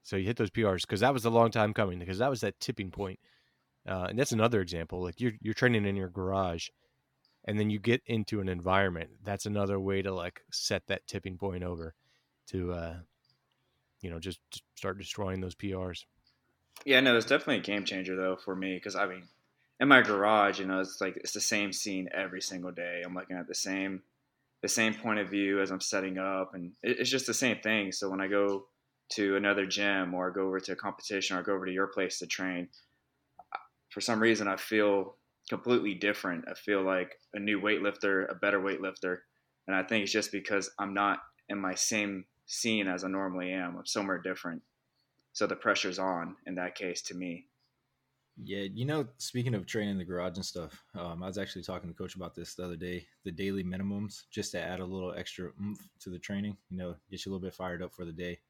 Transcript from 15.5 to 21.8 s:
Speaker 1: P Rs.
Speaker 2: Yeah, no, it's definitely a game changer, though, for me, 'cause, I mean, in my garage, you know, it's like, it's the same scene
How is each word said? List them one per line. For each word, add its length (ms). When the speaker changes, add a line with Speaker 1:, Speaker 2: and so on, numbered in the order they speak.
Speaker 1:
P 180
Rs. 320
Speaker 2:
Yeah, 140
no, 160
it's 100
definitely 320
a 20
game 240
changer, 320
though, 200
for 200
me, 240
'cause, 160
I 100
mean, 220
in 80
my 140
garage, 580
you 60
know, 140
it's 200
like, 160
it's 160
the 80
same 320
scene 400